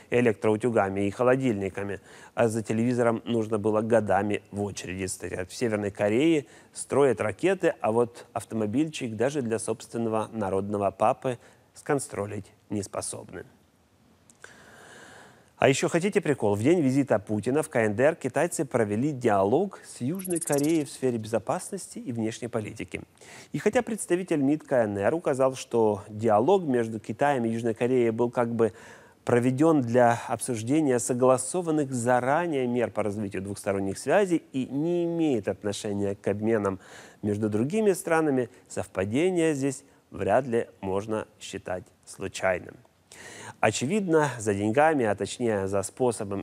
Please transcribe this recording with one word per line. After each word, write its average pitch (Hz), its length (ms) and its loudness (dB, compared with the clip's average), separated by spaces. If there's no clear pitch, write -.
электроутюгами 107 920 2
и 101 100 0
холодильниками. 101 880 0
А 117 140 2
за 110 160 -2
телевизором 117 600 0
нужно 110 360 -2
было 107 220 2
годами 104 680 2
в 101 140 -4
очереди 95 420 -6
стоять. 92 460 -8
В - 40 -14
Северной 104 360 -2
Корее 131 560 2
строят 123 480 2
ракеты, 165 600 0
а 110 100 0
вот 117 420 0
автомобильчик 113 840 -4
даже 135 280 0
для 110 160 -2
собственного 113 760 -4
народного 101 560 -2
папы 120 480 0
сконстролить 104 760 -6
не 104 100 -2
способны. - 640 -10
А 123 60 8
ещё 139 180 2
хотите 196 320 0
прикол? 120 360 0
В 104 60 -4
день 165 200 4
визита 131 380 2
Путина 110 440 -2
в - 60 -8
К - 80 -2
Н 107 180 2
Д 123 80 2
Р 160 120 4
китайцы 151 500 -2
провели 117 480 0
диалог 120 720 2
с - 160 -14
Южной 175 400 -4
Кореей 151 420 0
в 131 60 -8
сфере 123 280 -2
безопасности 117 840 -6
и 202 120 -10
внешней 113 380 -4
политики. - 520 -8
И 151 60 -4
хотя 226 220 2
представитель 180 600 -2
мид 147 220 0
К - 100 -4
Н 107 240 2
Р 104 160 2
указал, 135 420 0
что 107 540 0
диалог 113 540 4
между 117 360 0
Китаем 127 460 0
и 113 40 0
Южной 113 260 -2
Кореей 123 340 2
был 120 200 0
как 120 240 -2
бы 110 200 2
проведён 131 560 4
для 117 480 4
обсуждения 123 720 0
согласованных 135 920 2
заранее 127 760 0
мер 120 240 0
по 104 100 -4
развитию 101 400 -4
двухсторонних 98 560 -4
связей 175 540 2
и 131 140 -2
не 170 400 -2
имеет 156 420 -2
отношения 101 680 -4
к - 120 -8
обменам 104 540 0
между 107 260 0
другими 165 460 0
странами, 156 560 0
совпадение 156 840 0
здесь 135 320 -4
вряд 98 340 2
ли 117 220 -2
можно 101 440 -4
считать 92 460 -10
случайным. - 720 -4
Очевидно, 156 680 2
за 104 140 0
деньгами, 120 520 2
а 104 100 2
точнее 104 520 -2
за 98 160 -2
способом 104 600 -2